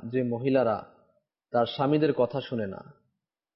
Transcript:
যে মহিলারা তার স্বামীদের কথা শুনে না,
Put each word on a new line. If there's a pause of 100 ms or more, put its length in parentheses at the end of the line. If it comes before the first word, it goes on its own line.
যে
মহিলারা (720)
তার
স্বামীদের
কথা
শুনে
না, (720)